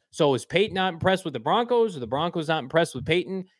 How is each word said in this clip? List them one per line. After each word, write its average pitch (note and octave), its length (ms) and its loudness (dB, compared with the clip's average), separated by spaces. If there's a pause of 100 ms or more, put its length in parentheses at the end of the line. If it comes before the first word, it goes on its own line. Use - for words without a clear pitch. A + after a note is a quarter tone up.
(100)
So C#3+ 240 4
is A#2 100 -2
Peyton F3 300 0
not F#3+ 180 0
impressed F3+ 320 0
with D#3 80 -6
the B2 80 -6
Broncos? A3+ 560 2
Or C3 40 -8
the A#2+ 60 -6
Broncos D#3 420 -2
not D#3+ 160 0
impressed D#3+ 300 0
with A#2+ 120 -8
Peyton? F3+ 400 -2 (140)